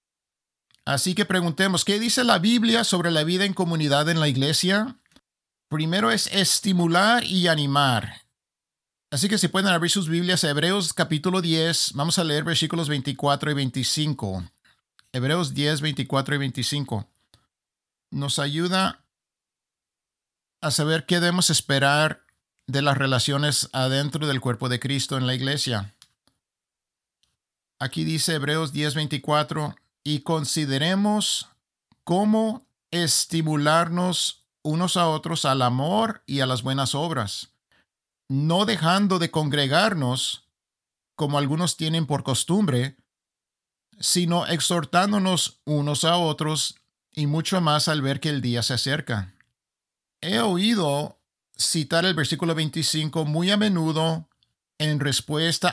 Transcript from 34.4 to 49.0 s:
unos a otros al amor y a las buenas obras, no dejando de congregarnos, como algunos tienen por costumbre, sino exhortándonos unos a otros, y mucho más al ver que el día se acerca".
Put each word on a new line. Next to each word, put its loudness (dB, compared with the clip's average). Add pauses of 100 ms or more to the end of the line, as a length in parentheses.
unos 0
a 4
otros -2
al 2
amor 0
y -2
a 4
las 0
buenas -2
obras, -4 (800)
no 2
dejando 2
de 0
congregarnos, 0 (720)
como 0
algunos 0
tienen -2
por -2
costumbre, 0 (1040)
sino 0
exhortándonos 0
unos 0
a 4
otros, -2 (360)
y -2
mucho 0
más 2
al 0
ver -2
que -2
el -2
día 0
se -2
acerca". -4 (880)